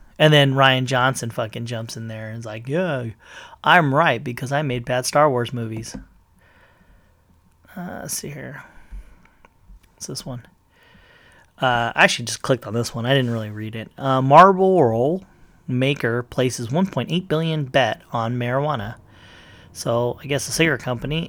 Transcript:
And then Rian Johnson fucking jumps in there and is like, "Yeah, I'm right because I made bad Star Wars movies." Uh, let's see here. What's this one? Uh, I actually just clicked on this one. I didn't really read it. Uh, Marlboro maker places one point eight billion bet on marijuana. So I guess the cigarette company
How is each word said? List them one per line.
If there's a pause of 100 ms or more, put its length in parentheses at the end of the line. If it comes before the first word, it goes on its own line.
(180)
And
then
Rian
Johnson
fucking
jumps
in
there
and
is
like,
"Yeah, (580)
I'm
right
because
I
made
bad
Star
Wars
movies." (1800)
Uh,
let's
see
here. (1300)
What's
this
one? (1120)
Uh,
I
actually
just
clicked
on
this
one.
I
didn't
really
read
it.
Uh,
Marlboro (440)
maker
places
one
point
eight
billion
bet (100)
on
marijuana. (760)
So
I
guess
the
cigarette
company